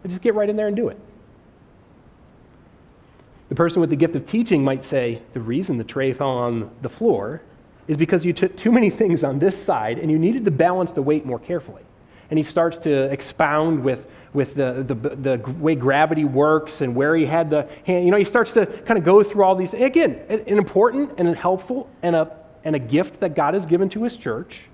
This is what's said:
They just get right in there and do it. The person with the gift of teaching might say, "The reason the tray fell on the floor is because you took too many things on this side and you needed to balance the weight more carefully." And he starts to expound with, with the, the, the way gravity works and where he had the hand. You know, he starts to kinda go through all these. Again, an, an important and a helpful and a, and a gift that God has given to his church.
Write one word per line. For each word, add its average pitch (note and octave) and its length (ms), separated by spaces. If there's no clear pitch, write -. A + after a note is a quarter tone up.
They F#3 60
just F#3 120
get G#3+ 140
right G#3 120
in G#3 60
there G#3+ 140
and G#3 80
do A#3 120
it. - 100
The B2+ 80
person E3+ 240
with E3 100
the E3 60
gift D#3 180
of C#3 100
teaching G#3+ 380
might C3+ 220
say, A#2+ 380
"The B2 80
reason C3 360
the A2+ 60
tray C3+ 300
fell C#3 160
on A#2+ 420
the B2+ 60
floor D3 540
is D3+ 80
because E3 280
you F3 80
took F#3 240
too A3 140
many A3+ 200
things E3+ 340
on C#3 160
this F#3+ 200
side A#2 380
and D#3 120
you D#3 80
needed A3 260
to G3 80
balance F3 400
the D3 100
weight D3 240
more B2 140
carefully." D#3 420
And D#3 80
he D3 60
starts E3+ 340
to C#3 240
expound D3+ 720
with, C3 220
with C#3+ 220
the, C3 340
the, C3+ 60
the C3 680
way D#3+ 140
gravity D3+ 500
works D3+ 560
and B2 160
where D3 180
he D#3 120
had D#3+ 240
the D3+ 180
hand. F3+ 220
You F3+ 40
know, G3+ 60
he G3+ 80
starts A3 280
to G#3+ 120
kinda - 380
go G3 200
through G3+ 220
all F#3+ 100
these. F#3 200
Again, C4 440
an, G#3+ 100
an G3+ 160
important A#3+ 640
and E3+ 100
a E3 60
helpful F#3+ 540
and E3+ 140
a, D#3+ 180
and D#3 100
a C#3+ 40
gift C3 420
that E3+ 140
God D#3 180
has F#3+ 140
given F3+ 240
to A3 120
his A#3+ 140
church. - 460